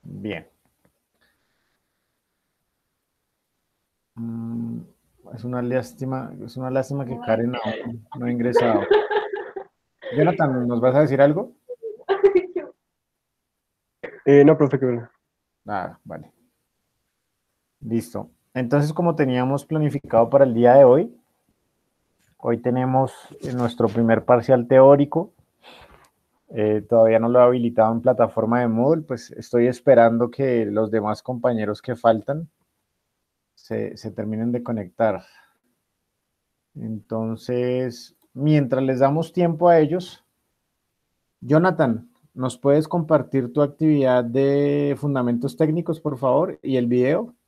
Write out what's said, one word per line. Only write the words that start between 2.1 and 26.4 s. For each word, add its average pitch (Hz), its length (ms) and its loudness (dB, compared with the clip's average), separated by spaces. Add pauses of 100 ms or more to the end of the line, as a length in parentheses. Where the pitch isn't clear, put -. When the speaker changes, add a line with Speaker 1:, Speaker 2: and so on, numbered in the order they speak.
Speaker 1:
Mm, 117 640 -10 (540)
es 117 120 -16
una 123 160 -6
lástima, 127 720 -8 (100)
es 117 140 -16
una 127 120 -8
lástima 135 360 -4
que 123 200 -10
Karen 113 300 -2
aún 113 500 -10 (140)
no 123 60 -8
ha 120 60 -4
ingresado. 120 500 0 (1400)
Jonathan, 147 500 0
¿nos 120 140 -2
vas 127 140 2
a 143 60 4
decir 139 200 0
algo? 151 320 0 (2750)
Speaker 2:
Eh, 143 180 8
no, 151 140 6
profe, 139 220 0
que 131 60 -2
bueno. 120 240 -4 (560)
Speaker 1:
Ah, 92 380 -8
vale. - 260 -18 (1500)
Listo. 113 500 -8 (240)
Entonces, 143 380 -2
como 170 240 -2
teníamos 131 500 -2
planificado 135 640 0
para 139 140 6
el 127 100 2
día 120 200 6
de 139 100 10
hoy, 143 320 6 (1200)
hoy 120 200 -4
tenemos, 127 560 -2 (280)
eh, 135 120 -8
nuestro 120 340 -2
primer 113 380 0
parcial 123 420 2
teórico. 143 640 6 (1200)